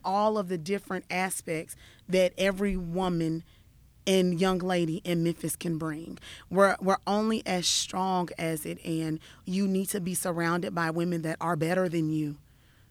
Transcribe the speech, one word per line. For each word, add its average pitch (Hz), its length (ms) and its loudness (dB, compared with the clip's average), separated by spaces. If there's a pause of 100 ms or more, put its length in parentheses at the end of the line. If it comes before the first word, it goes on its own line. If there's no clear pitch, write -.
all 208 320 2
of 185 120 -2
the 180 100 -2
different 185 500 -4
aspects 180 680 -4 (320)
that 180 300 4
every 196 400 0
woman 165 680 -2 (640)
and 180 340 4
young 185 200 2
lady 175 380 0
in 170 260 0
Memphis 165 320 -2
can 165 240 -4
bring. 160 400 -8 (320)
We're, 190 280 6
we're 190 180 4 (100)
only 214 400 2
as 180 180 0
strong 185 720 0
as 165 300 -4
it, 170 180 -8
and 160 340 -2 (260)
you 190 220 0
need 190 220 0
to 202 100 -2
be 180 140 -4
surrounded 170 640 -2
by 165 160 0
women 170 320 0
that 160 180 -2
are 170 140 0
better 175 340 2
than 160 220 0
you. 147 260 -2 (540)